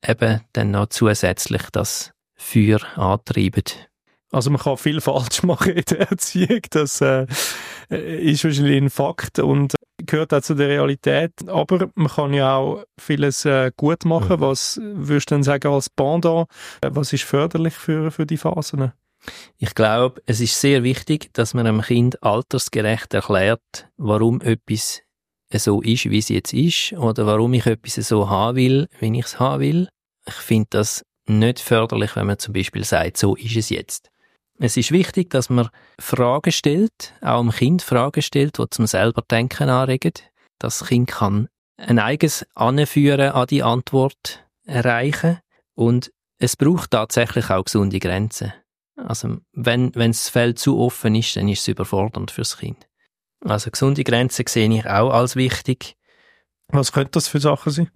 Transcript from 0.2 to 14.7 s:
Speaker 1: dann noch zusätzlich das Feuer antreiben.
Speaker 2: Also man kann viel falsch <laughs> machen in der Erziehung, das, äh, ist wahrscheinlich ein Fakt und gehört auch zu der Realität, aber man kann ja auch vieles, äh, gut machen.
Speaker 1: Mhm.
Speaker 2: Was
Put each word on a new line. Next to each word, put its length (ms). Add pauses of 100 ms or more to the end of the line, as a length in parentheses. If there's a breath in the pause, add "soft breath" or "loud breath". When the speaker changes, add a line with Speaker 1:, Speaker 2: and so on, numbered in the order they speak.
Speaker 1:
dann 180
noch 200
zusätzlich 720 (100)
das 400 (220)
Feuer 460 (160)
antreiben. 680 (680)
Speaker 2:
Also 180
man 100
kann 160
viel 240
falsch 420
<laughs> 20
machen 280
in 160
der 220
Erziehung, 500 (100)
das, 300
äh, 260 (640 loud breath)
ist 540
wahrscheinlich 380
ein 80
Fakt 480
und 360 (300)
gehört 300
auch 60
zu 140
der 140
Realität, 640 (160)
aber 460
man 140
kann 260
ja 220
auch 280 (140)
vieles, 460
äh, 320
gut 280
machen. 320
Speaker 1:
Mhm. 40
Speaker 2:
Was 420